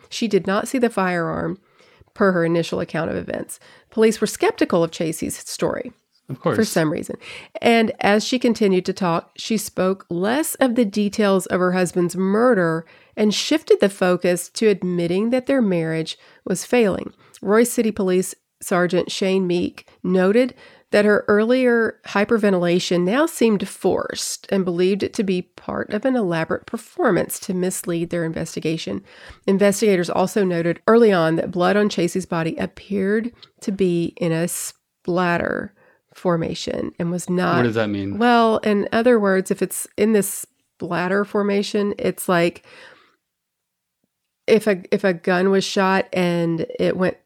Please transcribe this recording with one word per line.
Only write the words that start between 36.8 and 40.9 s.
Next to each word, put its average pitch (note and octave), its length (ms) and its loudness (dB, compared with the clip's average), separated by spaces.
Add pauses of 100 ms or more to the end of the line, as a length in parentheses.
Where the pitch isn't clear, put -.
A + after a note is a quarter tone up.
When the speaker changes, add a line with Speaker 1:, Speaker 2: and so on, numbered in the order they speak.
Speaker 1:
and E3+ 100 -4
was F3 200 -6
not F3+ 260 0
Speaker 2:
What B2 80 2
does A#2 120 0
that A2 140 0
mean? G2+ 280 -4
Speaker 1:
Well, A#3 400 4
in G3+ 340 0
other A#3 260 4
words, F#3+ 320 0
if G3 120 -2
it's - 260 -6 (100)
in G#3+ 140 2
this G3+ 340 0 (300)
splatter F3+ 480 -2